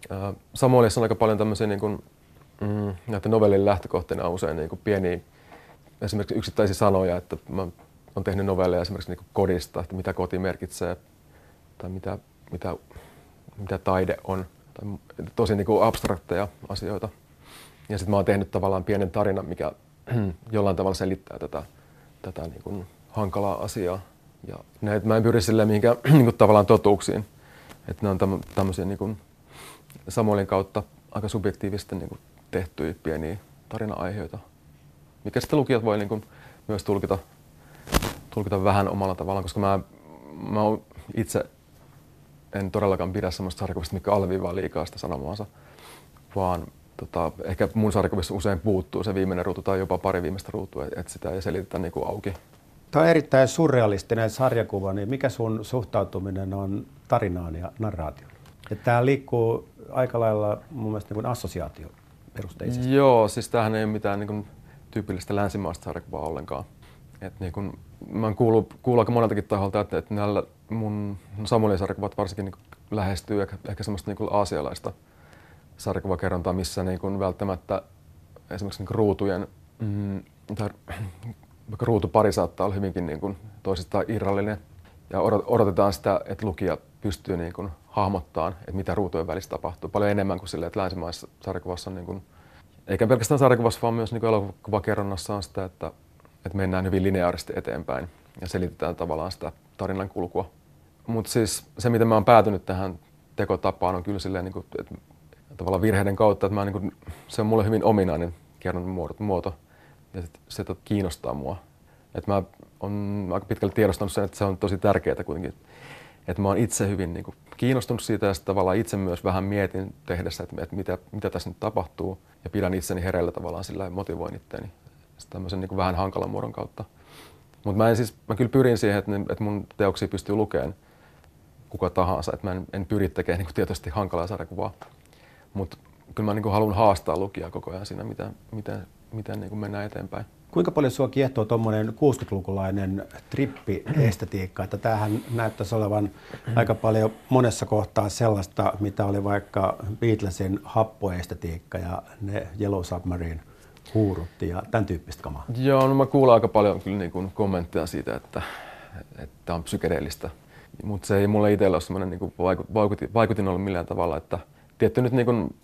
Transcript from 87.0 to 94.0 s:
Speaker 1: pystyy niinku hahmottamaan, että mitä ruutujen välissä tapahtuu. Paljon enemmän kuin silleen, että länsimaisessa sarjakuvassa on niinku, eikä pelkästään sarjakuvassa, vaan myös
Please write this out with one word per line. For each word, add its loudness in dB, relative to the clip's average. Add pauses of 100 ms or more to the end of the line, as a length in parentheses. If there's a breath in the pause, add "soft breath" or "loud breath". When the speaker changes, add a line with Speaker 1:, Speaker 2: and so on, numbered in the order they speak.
Speaker 1:
pystyy -4
niinku -6 (180)
hahmottamaan, -2
että -14
mitä -4
ruutujen -2
välissä -6
tapahtuu. -8
Paljon 2
enemmän 0
kuin -12
silleen, -6
että -4
länsimaisessa -6 (120)
sarjakuvassa -8
on -10
niinku, -10 (640 soft breath)
eikä 2
pelkästään 4
sarjakuvassa, 4
vaan 0
myös -4